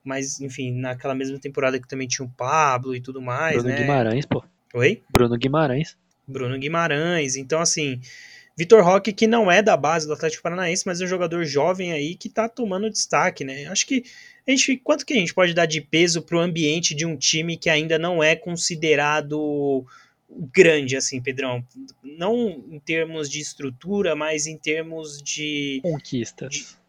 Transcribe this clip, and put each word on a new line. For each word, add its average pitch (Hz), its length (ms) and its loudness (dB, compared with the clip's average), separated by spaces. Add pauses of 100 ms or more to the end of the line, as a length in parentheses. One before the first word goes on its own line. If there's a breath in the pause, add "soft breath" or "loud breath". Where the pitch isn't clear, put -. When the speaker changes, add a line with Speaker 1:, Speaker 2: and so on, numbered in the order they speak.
Speaker 1:
mas, 135 360 -6
enfim, 131 300 -6
naquela 127 440 -4
mesma 135 260 -6
temporada 135 400 -2
que - 80 -20
também 135 180 -8
tinha 127 180 -6
o 123 60 -12
Pablo 131 640 0
e 127 60 -6
tudo 131 200 -10
mais, 131 360 -2
Speaker 2:
Bruno 123 120 0
Speaker 1:
né. 139 120 0
Speaker 2:
Guimarães, 139 460 2
pô. - 180 -2 (300)
Speaker 1:
Oi? 143 360 2
Speaker 2:
Bruno 120 260 4
Guimarães. 135 600 0 (300)
Speaker 1:
Bruno 131 320 -6
Guimarães. 156 800 0
Então, 135 240 -2
assim, 147 400 -2 (560 loud breath)
Vitor 185 280 8
Roque, 196 280 4
que 220 140 2
não 220 240 4
é 185 120 8
da 202 140 4
base 151 300 2
do 151 60 -2
Atlético 156 300 -4
Paranaense, 175 440 -2
mas 180 140 -4
é 185 40 -4
um 180 40 -4
jogador 175 360 -2
jovem 170 480 0
aí 151 220 -4
que - 140 -12
tá 226 200 -2
tomando 214 420 -2
destaque, 170 540 0
né? 139 220 -10
Acho 185 200 -2
que 254 180 0 (420 loud breath)
a 262 40 2
gente, 262 260 2
quanto - 280 0
que 302 100 -4
a - 20 2
gente 175 180 0
pode 180 200 4
dar 170 100 4
de 156 160 0
peso 165 420 2
pro 170 160 -2
ambiente 165 560 0
de 151 120 -4
um 160 100 -4
time 160 400 0
que - 140 -4
ainda 160 280 2
não 170 240 0
é 160 140 6
considerado 147 1500 0 (680 soft breath)
grande, 151 440 4
assim, 131 240 -4
Pedrão? 127 440 -4 (380)
Não 170 680 -4
em 156 80 -14
termos 160 520 -4
de 151 100 -8
estrutura, 156 720 -4
mas 151 320 -2
em 160 100 -10
termos 156 640 -6
de 143 600 -4
Speaker 2:
Conquistas. 135 720 -6
Speaker 1:
de, - 140 -8 (220)